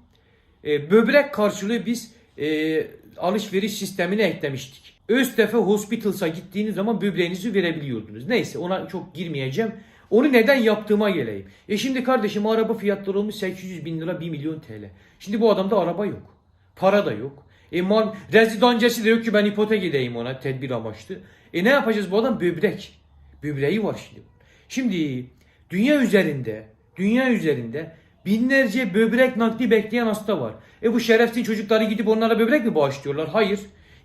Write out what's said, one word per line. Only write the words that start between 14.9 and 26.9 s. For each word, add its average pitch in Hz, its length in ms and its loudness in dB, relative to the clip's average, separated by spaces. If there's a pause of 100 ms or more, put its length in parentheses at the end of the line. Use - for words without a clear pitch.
Şimdi 208 220 -4
bu 226 100 6
adamda 196 280 2
araba 175 260 -2
yok. - 320 -10 (380)
Para 190 300 2
da 143 60 -2
yok. 117 340 -10 (260)
E, 175 100 -2
mal, 208 320 2 (200)
rezidancesi 226 720 4
de 220 40 4
yok 226 140 4
ki 226 100 -2
ben 208 120 4
ipotek 208 380 0
edeyim 131 320 -2
ona 123 240 -6
tedbir 131 320 -6
amaçlı. 117 480 -8 (340)
E, 175 100 -2
ne 233 60 6
yapacağız, 214 420 2
bu 196 60 0
adam 226 240 0
böbrek. 175 580 -4 (440)
Böbreği 147 400 -2
var 147 120 -4 (140)
şimdi. 110 120 -20 (480)
Şimdi 156 560 -2 (440)
dünya 269 320 2
üzerinde, 143 640 0 (300)